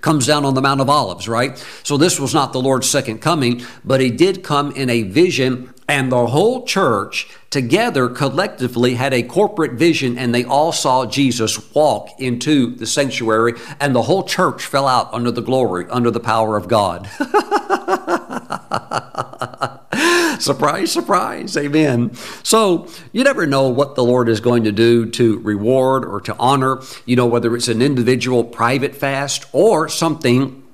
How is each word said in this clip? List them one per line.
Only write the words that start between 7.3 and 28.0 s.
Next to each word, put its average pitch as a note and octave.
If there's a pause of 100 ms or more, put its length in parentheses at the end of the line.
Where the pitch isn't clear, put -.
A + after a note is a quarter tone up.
together C#3+
collectively B2
had C3
a A#2+
corporate D#3+
vision, C3
and B2
they B2
all C#3
saw C3
Jesus A2+
walk C#3
into B2+
the A2
sanctuary, A#2 (260)
and C#3
the A#2
whole F3
church -
fell C#3
out B2
under A#2+
the A#2+
glory, G#2
under A#2+
the A#2
power A2+
of G2+
God. F#2+
<laughs> - (3250)
Surprise, D3
surprise. -
Amen. C#3+ (300)
So G3 (240)
you B3
never C4
know C3+
what C3+
the B2+
Lord A#2+
is A2
going A#2+
to G#2+
do A2+
to A2+
reward B2+
or F#2+
to G#2
honor, C3 (260)
you B2
know, B2
whether A#2
it's A#2
an A#2
individual B2+